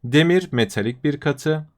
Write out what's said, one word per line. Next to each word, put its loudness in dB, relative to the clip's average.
Demir 2
metalik -2
bir -2
katı. -2